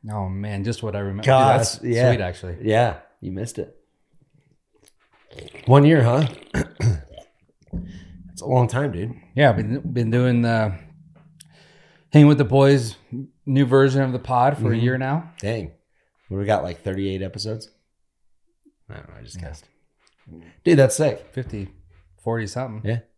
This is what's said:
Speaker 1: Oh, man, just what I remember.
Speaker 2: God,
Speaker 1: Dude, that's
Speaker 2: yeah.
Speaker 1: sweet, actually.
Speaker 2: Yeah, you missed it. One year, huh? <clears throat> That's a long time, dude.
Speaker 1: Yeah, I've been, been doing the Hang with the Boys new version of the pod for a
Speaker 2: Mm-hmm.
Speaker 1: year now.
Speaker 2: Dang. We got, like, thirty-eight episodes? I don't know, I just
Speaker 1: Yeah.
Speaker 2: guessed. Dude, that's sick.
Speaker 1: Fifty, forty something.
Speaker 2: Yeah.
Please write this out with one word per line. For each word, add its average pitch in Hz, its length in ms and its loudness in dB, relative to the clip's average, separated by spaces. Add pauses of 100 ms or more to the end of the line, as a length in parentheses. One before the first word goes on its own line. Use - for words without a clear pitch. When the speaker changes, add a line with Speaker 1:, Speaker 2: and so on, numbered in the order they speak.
(100)
Speaker 1:
Oh, 104 180 -6
man, 101 360 -8
just 117 180 -6
what 107 140 -8
I 101 40 -4
remember. 98 240 -8
Speaker 2:
God, 131 300 4
Speaker 1:
Dude, 117 60 2
that's - 240 -6
Speaker 2:
yeah. 120 260 2
Speaker 1:
sweet, 104 120 2
actually. 90 400 -8
Speaker 2:
Yeah, 107 360 0 (220)
you 95 120 -10
missed 101 260 -10
it. - 180 -12 (1900)
One 139 180 6
year, 151 180 4
huh? 123 260 2 (260)
<clears throat> - 0 - (1200)
That's - 640 -16
a - 60 -14
long 127 220 2
time, 127 240 -4
dude. 98 220 -8 (200)
Speaker 1:
Yeah, 135 160 4
I've 101 60 0
been, 110 240 -4
been 117 300 -4
doing 123 320 2
the 110 360 0 (1300)
Hang 147 140 10
with 147 120 6
the 143 60 2
Boys 131 520 2 (480)
new 139 220 2
version 135 340 4
of 131 120 -2
the 123 80 -4
pod 127 360 0
for 113 160 -4
a 113 40 -2
Speaker 2:
Mm-hmm. 117 80 -2
Speaker 1:
year 127 140 0
now. 139 420 -6
Speaker 2:
Dang. 101 320 -8 (580)
We 98 160 -6
got, 101 160 0
like, 87 200 -10
thirty-eight 95 380 -6
episodes? 104 480 -10 (1200)
I - 60 -18
don't - 160 -20
know, - 80 -20
I 53 60 -20
just - 120 -20
Speaker 1:
Yeah. 85 120 -14
Speaker 2:
guessed. 76 160 -18 (1000)
Dude, 170 140 6
that's 131 180 6
sick. 143 360 -2
Speaker 1:
Fifty, 104 360 -10 (540)
forty 117 240 -4
something. 110 420 -10
Speaker 2:
Yeah. 117 120 -4 (180)